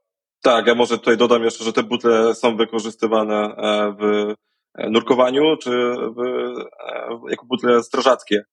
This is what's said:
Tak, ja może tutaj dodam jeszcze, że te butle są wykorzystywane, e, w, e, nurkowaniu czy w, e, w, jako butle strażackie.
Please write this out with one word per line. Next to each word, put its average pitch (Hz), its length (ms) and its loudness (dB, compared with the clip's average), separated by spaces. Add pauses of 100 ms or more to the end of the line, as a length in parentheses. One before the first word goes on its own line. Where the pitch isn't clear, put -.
(440)
Tak, 113 240 2
ja 117 80 4
może 117 220 2
tutaj 117 200 2
dodam 117 260 4
jeszcze, 117 200 -2
że 110 100 -2
te 123 100 0
butle 113 520 2
są 117 220 0
wykorzystywane, 110 760 -2
e, 107 640 -2
w, 104 340 0 (440)
e, - 120 -6
nurkowaniu 127 680 2
czy 127 140 -6 (440)
w, 120 40 -8
e, 123 960 -8
w, 120 120 -14
jako - 160 -6
butle 120 380 2
strażackie. 120 680 0